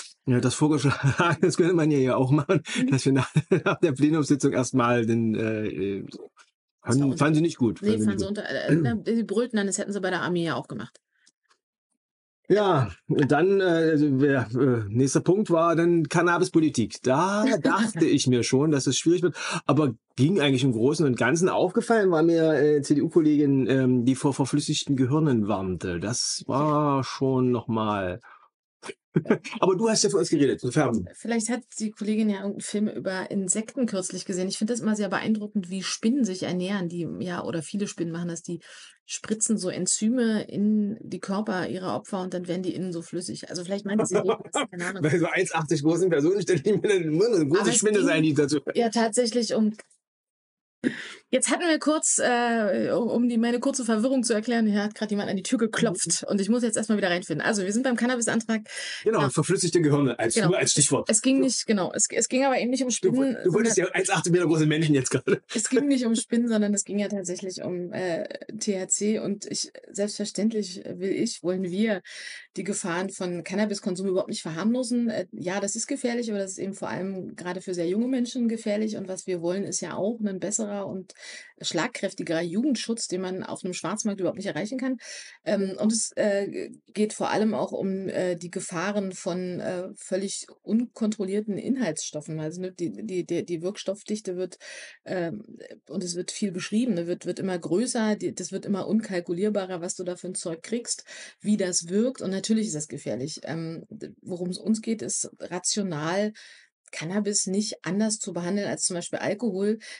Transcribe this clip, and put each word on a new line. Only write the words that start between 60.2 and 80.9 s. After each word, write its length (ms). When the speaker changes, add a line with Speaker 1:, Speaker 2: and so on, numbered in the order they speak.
Speaker 2:
Genau. 140
Speaker 1:
nur 100
als 140
Stichwort. 380
Speaker 2:
Es 100
ging 160
Speaker 1:
So. 80
Speaker 2:
nicht, 220
genau, 280
es, 160
es 200
ging 140
aber 140
eben 120
nicht 120
um 60
Speaker 1:
Du 260
woll-, 120
Speaker 2:
Spinnen, 180
Speaker 1:
du 80
wolltest 240
Speaker 2:
sondern 160
Speaker 1:
ja 80
eins 100
achtzig 220
Meter 140
große 200
Menschen 280
jetzt 160
gerade. 320
Speaker 2:
es 140
ging 180
nicht 200
um 80
Spinnen, 340
sondern 240
es 120
ging 140
ja 100
tatsächlich 540
um, 300
äh, 340
T 220
H 80
C 300
und 280
ich, 240
selbstverständlich 920
will 260
ich, 300
wollen 220
wir 360
die 80
Gefahren 460
von 340
Cannabiskonsum 640
überhaupt 220
nicht 120
verharmlosen. 680
Äh, 220
ja, 280
das 160
ist 100
gefährlich, 440
aber 100
das 120
ist 60
eben 160
vor 140
allem 480
gerade 240
für 140
sehr 120
junge 220
Menschen 400
gefährlich 480
und 100
was 200
wir 160
wollen, 220
ist 180
ja 120
auch 260
ein 200
besserer 300
und 240